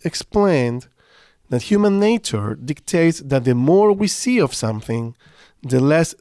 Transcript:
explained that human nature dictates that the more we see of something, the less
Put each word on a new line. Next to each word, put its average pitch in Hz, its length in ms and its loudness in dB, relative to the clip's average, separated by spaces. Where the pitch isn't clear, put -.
explained 147 840 -2
that 123 140 -2
human 202 360 2
nature 113 560 -2
dictates 165 680 -2
that 135 240 -2
the 127 100 2
more 180 380 4
we 202 140 0
see 247 320 -2
of 151 160 0
something, 113 640 -6
the 127 180 0
less 151 400 2